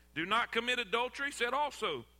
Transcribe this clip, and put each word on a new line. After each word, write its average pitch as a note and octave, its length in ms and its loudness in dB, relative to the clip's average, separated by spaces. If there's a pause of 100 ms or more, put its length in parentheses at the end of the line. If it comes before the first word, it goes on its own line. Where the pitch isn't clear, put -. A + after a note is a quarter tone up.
(140)
'Do D#3+ 120 -2
not A3 260 2
commit A#3+ 260 2
adultery,' A#3+ 540 -2
said A#3+ 220 0
also, A3 500 0 (160)